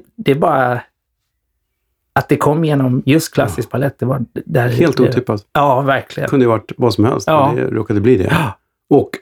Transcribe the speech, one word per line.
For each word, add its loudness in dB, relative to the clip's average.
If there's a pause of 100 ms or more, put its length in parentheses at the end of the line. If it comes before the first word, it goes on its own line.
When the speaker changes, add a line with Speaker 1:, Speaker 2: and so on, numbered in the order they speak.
(160)
Speaker 1:
det 0
är 0
bara 0 (1300)
att -2
det 2
kom 0
genom 0
just 0
klassisk -2
Speaker 2:
Ja. -6
Speaker 1:
balett. -4
Det -4
var -4
där -2
Speaker 2:
Helt 0
Speaker 1:
det 2
Speaker 2:
otippat. -2
Speaker 1:
Ja, 2
verkligen. -4
Speaker 2:
Kunde 4
ju 4
varit -2
vad 2
som 2
helst, -2
Speaker 1:
Ja. 2
Speaker 2:
men -4 (100)
det -6
råkade -2
bli 4
det. -2
Speaker 1:
Ja. -2 (320)
Speaker 2:
Och 2 (120)